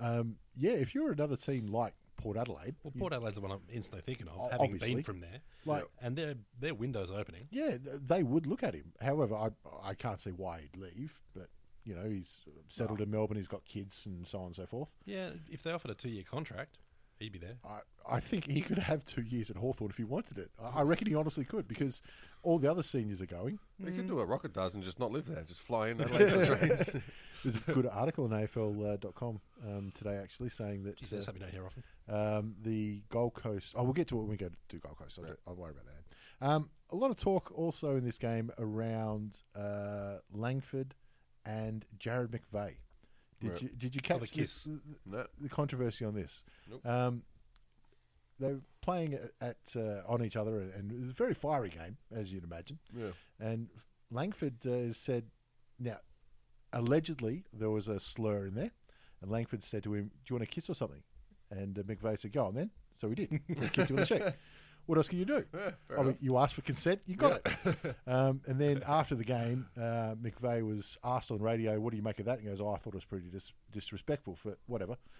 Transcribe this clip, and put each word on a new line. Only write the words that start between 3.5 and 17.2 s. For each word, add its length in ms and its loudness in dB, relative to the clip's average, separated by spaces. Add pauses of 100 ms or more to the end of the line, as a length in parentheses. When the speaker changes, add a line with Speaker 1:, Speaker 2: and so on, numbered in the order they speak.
Speaker 2:
I'm 160 -4
instantly 340 -6
thinking 240 -6
of, 100 -10
Speaker 1:
O-, 140 -2
Speaker 2:
having 160 0
Speaker 1:
obviously. 300 0
Speaker 2:
been 80 0
from 160 -6
there. 200 -12 (240)
Speaker 1:
Like 200 0 (180)
Speaker 2:
And 140 -2
their, 180 -2 (240)
their 160 -2
window's 380 -2
opening. 380 -6
Speaker 1:
Yeah, 280 0
th-, 240 -8
they 220 6
would 240 4
look 160 2
at 100 2
him. 260 -10
However, 360 4
I, 140 2 (320)
I 120 -4
can't 260 -2
see 120 -6
why 300 -4
he'd 140 -16
leave, 440 -10 (120)
but 160 -12 (400)
you 60 -6
know, 140 -4
he's 320 -4 (280)
settled 320 -2
Speaker 2:
Oh. 40 2
Speaker 1:
in 60 0
Melbourne, 280 2
he's 100 -4
got 160 -8
kids 420 -8
and 220 -8
so 120 -6
on 60 -6
and 80 -10
so 120 -8
forth. 280 -8 (120)
Speaker 2:
Yeah, 240 -6 (200)
if 120 -12
they 100 -2
offered 180 -4
a 40 -6
two-year 300 -6
contract, 520 -6 (420)
he'd 140 -8